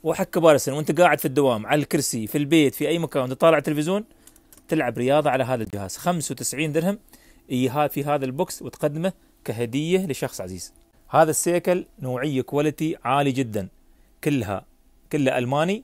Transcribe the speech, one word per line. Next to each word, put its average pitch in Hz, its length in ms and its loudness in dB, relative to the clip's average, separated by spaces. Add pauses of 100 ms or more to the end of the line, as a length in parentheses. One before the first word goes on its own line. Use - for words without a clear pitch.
وحق 160 200 0
كبار 165 320 6
السن، 131 180 0
وانت 151 280 0
قاعد 156 180 6
في - 60 -6
الدوام، 131 400 2
على 147 160 2
الكرسي، 131 460 -2
في 151 100 -4
البيت، 147 380 4
في 147 120 -4
أي 165 120 0
مكان، 151 220 -2
وانت 127 120 -4
طالع 160 260 4
تلفزيون، 156 440 -2 (640)
تلعب 127 300 -2
رياضة 139 320 2
على 131 140 0
هذا 120 200 -2
الجهاز. 98 340 -8
خمسة 175 360 -4
وتسعين 147 380 -4
درهم، 175 280 0 (520)
إيها 131 360 0
في 143 160 -4
هذا 143 220 0
البوكس، 135 360 -6
وتقدمه 151 520 -4 (320)
كهدية 139 600 -2
لشخص 139 360 -6
عزيز. 92 320 -10 (360)
هذا 156 200 6
السيكل 175 560 0 (140)
نوعية 131 420 -2
كواليتي 151 640 -2
عالي 139 280 2
جدًا، 110 360 -2 (560)
كلها، 107 420 -2 (460)
كلها 131 260 2
ألماني. 151 460 -2